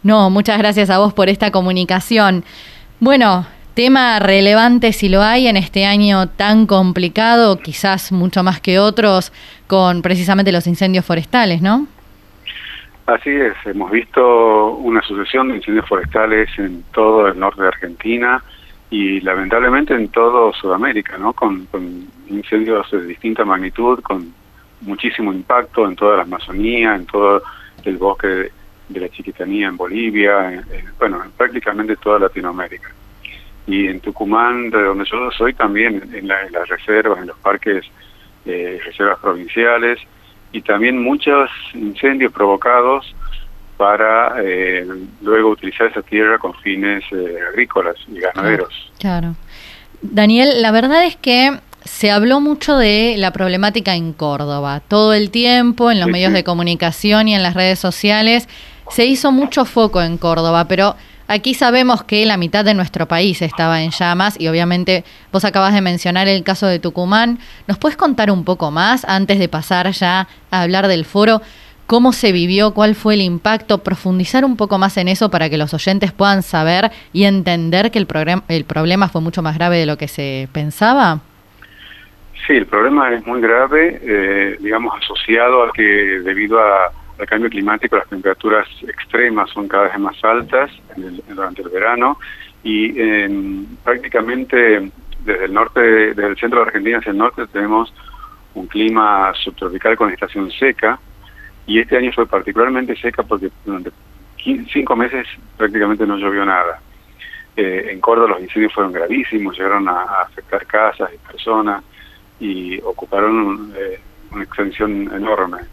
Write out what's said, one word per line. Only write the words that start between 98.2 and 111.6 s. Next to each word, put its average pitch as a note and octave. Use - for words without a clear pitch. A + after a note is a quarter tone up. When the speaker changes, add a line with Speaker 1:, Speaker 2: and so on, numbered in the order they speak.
Speaker 2:
un F#2
clima G#2+
subtropical F#2+
con G#2+
estación F#2+
seca B2+
y G#2+
este A#2
año B2
fue A#2
particularmente A#2+
seca A#2+
porque G2
durante F2+
quin-, B3
cinco C3
meses A#2+
prácticamente G#2
no G2+
llovió G2
nada. F2+
Eh, F#2+
en F#2
Córdoba A2+
los F#2
incendios G#2+
fueron F#2+
gravísimos, G2+
llegaron G2
a, F2
a F#2+
afectar -
casas G#2
y -
personas G#2